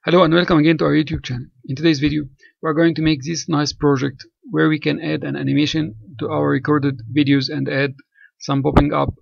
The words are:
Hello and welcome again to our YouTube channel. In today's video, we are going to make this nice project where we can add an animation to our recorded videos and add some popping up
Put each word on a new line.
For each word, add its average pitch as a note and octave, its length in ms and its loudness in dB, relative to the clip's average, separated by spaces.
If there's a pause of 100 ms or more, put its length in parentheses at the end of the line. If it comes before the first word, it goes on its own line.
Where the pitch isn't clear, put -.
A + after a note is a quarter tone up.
Hello F3 160 6
and D#3+ 100 4
welcome E3+ 240 2
again D#3 220 4
to E3 80 0
our D3 80 2
YouTube D3+ 280 -2
channel. B2+ 220 -8 (240)
In C3 80 -6
today's D#3 240 0
video, D3+ 220 0 (400)
we D#3+ 80 -2
are - 20 -2
going E3 220 2
to D#3+ 80 -4
make D#3 200 0
this E3 280 -8
nice D3 240 0
project C#3 500 0 (260)
where D#3 160 2
we D#3 140 0
can D3+ 180 -2
add D#3 260 -4
an C#3+ 120 -6
animation C#3+ 580 -2 (260)
to D3+ 100 -6
our D3 180 0
recorded C#3+ 540 0 (120)
videos C#3 360 2
and C#3+ 180 -4
add C#3 240 -2 (460)
some C#3 240 -2
popping C#3+ 320 4
up C#3+ 280 -2